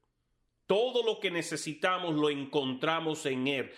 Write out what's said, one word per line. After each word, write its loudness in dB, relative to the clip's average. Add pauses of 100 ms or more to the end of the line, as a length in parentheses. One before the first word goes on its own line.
(640)
Todo 2
lo 0
que 0
necesitamos -2
lo 4
encontramos 0
en 0
Él. -2